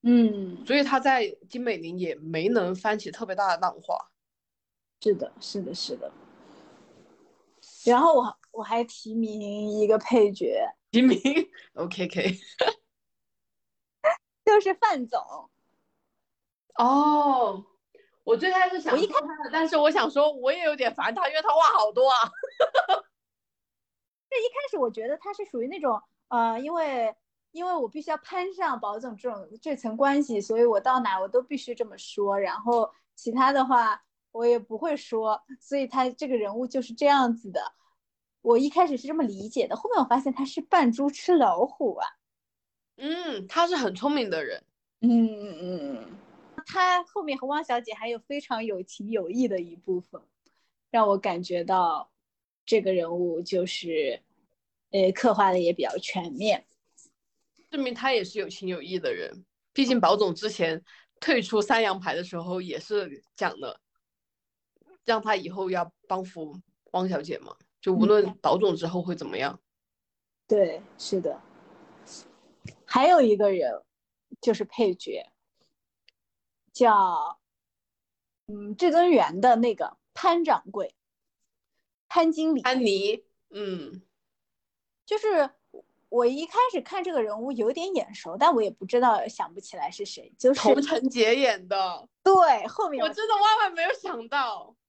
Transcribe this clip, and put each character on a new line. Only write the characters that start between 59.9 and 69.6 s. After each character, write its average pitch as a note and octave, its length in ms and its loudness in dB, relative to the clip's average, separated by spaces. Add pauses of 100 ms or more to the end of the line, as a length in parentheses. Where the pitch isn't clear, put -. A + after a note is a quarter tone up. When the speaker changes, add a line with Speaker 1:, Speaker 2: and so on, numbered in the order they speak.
Speaker 2:
宝 F#3 160 4
总 F#3+ 180 0
之 G#3 140 -8
前 E3 340 -4 (380)
退 C4 220 0
出 G#3 180 -2
三 A3+ 220 2
阳 F#3+ 180 -2
牌 E3 160 -4
的 F3 80 -6
时 F3+ 140 -14
候 F3+ 240 -8
也 D#3 180 -10
是 F#3 420 -6 (140)
讲 - 240 -4
的， B2+ 180 -12 (1300)
让 A3+ 160 2
他 G#3+ 160 0
以 F3+ 140 -8
后 F#3+ 200 -6
要 F3 220 -4 (160)
帮 F#3 160 -4
扶 D#3+ 340 -14 (340)
汪 F3+ 140 -2
小 F3+ 140 -4
姐 - 200 -10
嘛， - 140 -20 (240)
就 F#3 140 -2
无 G#3+ 140 4
论 G3+ 320 4
宝 D#3 180 2
总 F#3 180 2
之 E3 120 -6
后 F3+ 160 -4
会 F3 120 -6
怎 D3+ 120 -10
么 F#2 100 -8
样。 C3 160 -4
Speaker 1:
嗯。 - 80 -20 (880)